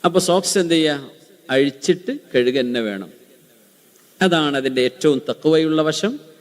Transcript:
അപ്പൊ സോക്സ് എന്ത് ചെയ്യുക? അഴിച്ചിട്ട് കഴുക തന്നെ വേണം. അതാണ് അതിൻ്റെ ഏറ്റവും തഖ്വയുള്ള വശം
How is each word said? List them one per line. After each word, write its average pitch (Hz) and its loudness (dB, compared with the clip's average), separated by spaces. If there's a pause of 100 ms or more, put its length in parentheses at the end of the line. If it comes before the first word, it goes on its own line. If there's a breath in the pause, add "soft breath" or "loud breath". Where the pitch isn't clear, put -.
അപ്പൊ 180 2
സോക്സ് 185 0
എന്ത് 170 0
ചെയ്യുക? 147 -2 (400)
അഴിച്ചിട്ട് 143 0 (160)
കഴുക 127 2
തന്നെ 123 -2
വേണം. 98 -6 (1120)
അതാണ് 156 0
അതിൻ്റെ 131 0
ഏറ്റവും 131 0
തഖ്വയുള്ള 156 0
വശം 190 -2 (200)